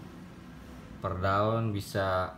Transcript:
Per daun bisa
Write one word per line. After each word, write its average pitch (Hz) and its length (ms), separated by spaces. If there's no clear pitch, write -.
Per 95 160
daun 107 560
bisa 95 600